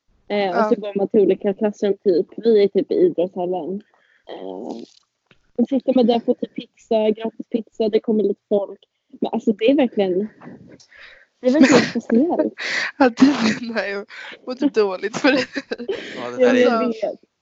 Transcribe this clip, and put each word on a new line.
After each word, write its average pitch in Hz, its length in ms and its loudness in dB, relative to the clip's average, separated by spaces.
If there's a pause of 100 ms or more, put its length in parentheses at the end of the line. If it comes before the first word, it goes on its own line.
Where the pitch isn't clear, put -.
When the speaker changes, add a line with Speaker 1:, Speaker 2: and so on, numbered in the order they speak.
(280)
Speaker 1:
Eh, 202 220 -2
och 175 60 -2
Speaker 2:
Ja. 220 180 2
Speaker 1:
så 214 60 -14
går 202 180 -10
man 196 100 -2
till 226 120 2
olika 196 340 2
klassrum, 208 500 -2
typ. 185 220 2 (100)
Vi 214 280 4
är 196 40 4
typ - 240 -2
i - 20 0
idrottshallen. 180 880 -2 (460)
Eh, 95 540 -12 (760)
och - 120 0
sitter 262 260 -2
man 247 120 4
där, 233 140 -2
får 247 140 -2
typ - 200 -12
pizza, 220 560 -4
gratis 220 400 -8
pizza, 226 380 -4
det 214 120 0
kommer 214 240 -2
lite 196 240 -2
folk. 202 320 -2 (400)
Men - 120 -4
alltså, 226 200 0
det 220 180 0
är 277 60 4
verkligen, 208 520 0 (1120)
det 247 80 0
är 254 40 4
verkligen 262 300 6
Speaker 2:
<laughs> - 80 -4
Speaker 1:
speciellt. 277 640 0 (460)
Speaker 2:
Ja, 269 100 6
det 240 580 2
menar 226 200 -6
jag. 202 200 -6 (400)
Mår 254 80 -8
typ 285 200 -2
dåligt 202 420 0
för 285 160 2
det. 254 140 0 (720)
Speaker 3:
Ja, 247 140 -8
det 247 120 0
Speaker 1:
Ja, 247 60 6
Speaker 3:
där 247 60 4
är 247 60 4
Speaker 1:
jag 233 340 2
Speaker 2:
Så 208 120 -6
Speaker 1:
vet. - 140 -8 (220)